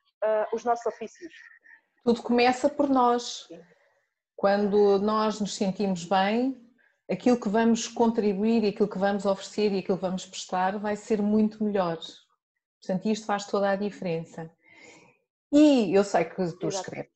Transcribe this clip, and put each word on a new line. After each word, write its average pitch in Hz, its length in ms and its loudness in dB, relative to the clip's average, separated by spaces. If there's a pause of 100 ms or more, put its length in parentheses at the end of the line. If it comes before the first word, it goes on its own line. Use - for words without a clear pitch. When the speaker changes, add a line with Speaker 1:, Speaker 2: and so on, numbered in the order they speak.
(220)
Speaker 1:
ah, 214 300 0
os 226 120 -6
nossos 233 220 -2
ofícios. - 460 -8 (720)
Speaker 2:
Tudo 233 180 2
começa 247 460 2
por 285 200 0
nós. 247 600 0
Speaker 1:
Sim. 165 120 -20 (760)
Speaker 2:
Quando 202 640 4
nós 214 420 0
nos 196 140 -4
sentimos 190 500 -2
bem, 214 560 0 (500)
aquilo 240 300 2
que 220 80 -6
vamos 226 400 2
contribuir 220 760 0
e 208 40 2
aquilo 202 200 0
que 185 100 -10
vamos 196 280 0
oferecer 202 460 -2
e 196 60 0
aquilo 185 180 -2
que 185 80 -8
vamos 185 220 -6
prestar 190 520 -4
vai 208 180 -4
ser 208 260 -2
muito 214 400 2
melhor. 185 360 -2 (840)
Portanto, 190 280 -4
isto 220 180 -2
faz 202 200 -4
toda 196 240 0
a 196 60 0
diferença. 170 720 -8 (1080)
E 262 380 6
eu 196 80 6
sei 196 220 0
que - 100 -8
tu 190 80 -4
Speaker 1:
Exato. 165 260 -6
Speaker 2:
escreves - 480 -10